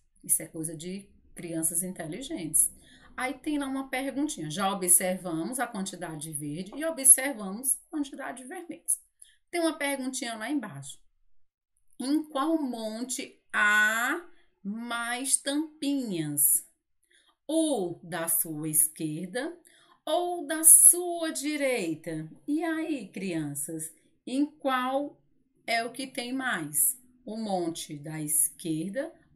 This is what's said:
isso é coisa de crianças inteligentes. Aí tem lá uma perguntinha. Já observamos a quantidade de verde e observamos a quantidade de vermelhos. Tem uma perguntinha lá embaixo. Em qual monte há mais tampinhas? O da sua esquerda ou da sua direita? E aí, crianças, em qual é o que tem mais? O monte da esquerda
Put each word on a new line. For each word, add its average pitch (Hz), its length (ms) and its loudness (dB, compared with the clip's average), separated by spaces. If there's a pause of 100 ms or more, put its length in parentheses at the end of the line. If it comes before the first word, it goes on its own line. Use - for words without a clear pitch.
(240)
isso - 200 0
é - 20 -8
coisa 160 320 -8
de 185 320 -8 (240)
crianças 165 480 -2
inteligentes. 180 920 -2 (440)
Aí 254 180 0
tem 294 240 -2
lá 277 100 -2
uma 269 220 -4
perguntinha. 277 600 -2
Já 190 220 0
observamos 185 880 2
a 240 80 0
quantidade 170 540 -6
de 160 100 -8
verde 151 440 -8
e 294 100 -4
observamos 262 920 2
a - 160 -14
quantidade 277 500 -6
de 254 60 -16
vermelhos. 339 520 -6 (500)
Tem 339 120 -2
uma 320 160 2
perguntinha 262 580 -2
lá 214 140 -6
embaixo. 185 500 -6 (1000)
Em 285 240 2
qual 311 380 2
monte 233 800 -6 (140)
há 214 720 4 (380)
mais 233 760 -2
tampinhas? 269 1300 0 (800)
O 277 540 2
da 165 260 -6
sua 160 420 -2
esquerda 180 880 0 (500)
ou 349 420 0
da 320 160 -2
sua 339 680 8
direita? 233 960 -2 (180)
E 302 160 2
aí, 320 460 -2
crianças, 160 840 -4 (320)
em 269 200 0
qual 269 760 -2 (460)
é 233 160 2
o 240 80 -6
que 262 160 -6
tem 247 240 -6
mais? 220 640 0 (280)
O 214 120 -8
monte 175 600 -2
da 156 240 -8
esquerda 180 920 0 (220)